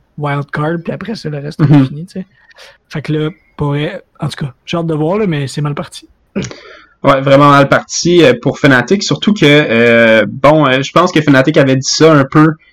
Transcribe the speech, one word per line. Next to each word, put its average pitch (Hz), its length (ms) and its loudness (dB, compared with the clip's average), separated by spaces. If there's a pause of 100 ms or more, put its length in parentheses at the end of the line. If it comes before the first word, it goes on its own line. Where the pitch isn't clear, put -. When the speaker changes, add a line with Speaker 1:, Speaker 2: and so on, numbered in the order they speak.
(180)
Speaker 1:
Wildcard, 147 640 -6
puis 160 100 -10
après, 214 220 -10
c'est - 160 -12
le 147 80 -8
reste, 147 220 -10
Speaker 2:
Mhm. 143 260 2
Speaker 1:
fini, 147 200 -12
tu - 140 -14
sais. » - 60 -12 (640)
Fait 156 140 -12
que 151 100 -6
là, 156 180 -4 (260)
pour 147 120 -4
vrai, 151 340 -6 (180)
en 151 80 -6
tout - 180 -10
cas, 123 80 -12 (100)
j'ai - 140 -8
hâte 170 80 -4
de 160 80 -4
voir, 156 240 -2
là, 220 80 -2
mais 147 220 -4
c'est 147 120 -10
mal 147 140 -4
parti. - 340 -14 (960)
Speaker 2:
Ouais, 135 160 2
vraiment 143 300 4
mal 143 180 4
parti, 165 560 0
euh, 127 180 4
pour 127 160 -4
Fnatic, 139 440 0
surtout - 300 -2
que, 170 120 -2
euh, 117 840 4
bon, 143 380 2
euh, 131 160 0
je - 100 -8
pense 180 200 2
que 160 80 2
Fnatic 147 360 2
avait 135 200 2
dit 131 120 -6
ça 160 240 4
un 190 120 4
peu, 156 240 2 (240)